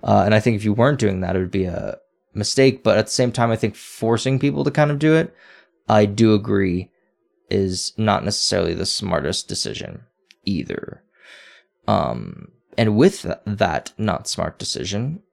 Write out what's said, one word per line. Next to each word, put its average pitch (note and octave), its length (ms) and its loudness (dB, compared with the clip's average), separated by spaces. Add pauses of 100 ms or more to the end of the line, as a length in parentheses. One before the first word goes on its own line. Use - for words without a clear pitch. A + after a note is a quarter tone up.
Uh, G#2 220 4
and G#2 80 4
I G#2+ 60 6
think A2+ 160 0
if G#2 80 -6
you G#2+ 100 2
weren't B2+ 240 2
doing F#2+ 240 0
that, F2+ 140 -2
it F#2 40 0
would F#2 120 -4
be F#2+ 140 0
a F2 320 -6 (360)
mistake. B2 500 2
But G2+ 140 4
at A2 80 2
the - 60 -10
same B2 200 0
time, A#2 200 0
I A2+ 60 0
think G#2+ 180 -2
forcing A#2 640 -2
people C#3+ 240 0
to C#3+ 80 0
kind D3 180 2
of C#3+ 80 -2
do D#3 160 4
it, D#3+ 200 0 (540)
I G#2+ 180 6
do G#2+ 280 4
agree, G2 560 0 (600)
is F#2+ 460 -2
not G#2+ 300 0
necessarily F#2 480 -2
the E2+ 120 -4
smartest F2 600 -4
decision - 540 -10 (440)
either. - 580 -6 (840)
Um, A#1+ 600 -2 (300)
and A2 200 4
with E3+ 240 4
th-, - 140 -6 (100)
that G2 520 -2
not G#2+ 300 -2
smart - 300 -4
decision A2+ 640 -6 (120)